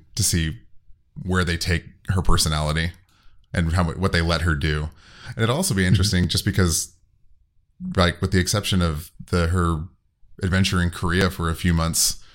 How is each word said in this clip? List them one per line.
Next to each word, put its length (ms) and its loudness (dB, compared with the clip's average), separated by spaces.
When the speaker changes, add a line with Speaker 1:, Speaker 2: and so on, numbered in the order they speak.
Speaker 1:
to 80 -2
see 340 0
where 220 0
they 120 0
take 260 -2
her 140 0
personality 680 2
and 200 0
how, 120 2
what 280 -2
they 80 2
let 200 0
her 140 2
do. 340 -2
And 80 -2
it'll 140 2
also 180 0
be 80 2
Speaker 2:
Mm-hmm. 60 2
Speaker 1:
interesting 380 2
just 160 -2
because, 500 0
like, 260 2
with 100 -4
the 80 2
exception 420 0
of 300 -2
the, 200 2
her 340 0
adventure 400 2
in 80 2
Korea 400 0
for 200 -4
a 60 -2
few 180 0
months, 500 0